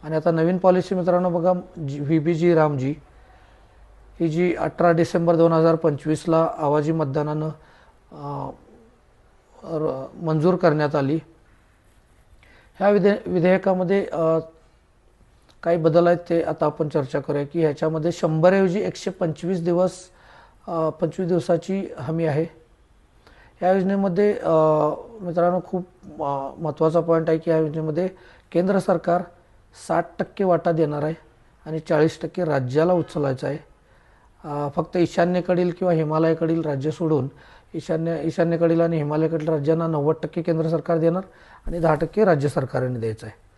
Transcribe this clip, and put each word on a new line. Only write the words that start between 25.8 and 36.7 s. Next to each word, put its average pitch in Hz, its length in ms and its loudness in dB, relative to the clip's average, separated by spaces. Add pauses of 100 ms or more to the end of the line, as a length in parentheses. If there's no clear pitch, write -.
अ, 143 580 -6
महत्त्वाचा 160 380 0
पॉइंट 165 300 0
आहे 160 80 2
की 160 140 -2
ह्या 160 80 2
योजनेमध्ये 156 480 -2 (440)
केंद्र 185 280 2
सरकार 175 440 0 (640)
साठ 170 200 0 (120)
टक्के - 240 -4
वाटा 170 280 2
देणार 147 320 0
आहे 156 100 -4 (520)
आणि 156 140 -6
चाळीस 156 420 0
टक्के 175 220 -6
राज्याला 147 500 0
उचलायचं 143 540 -2
आहे. 143 100 -6 (840)
अ, 147 320 -6
फक्त 165 220 -4
ईशान्येकडील 180 760 0
किंवा 180 220 0
हिमालयाकडील 160 680 0
राज्य 147 300 -4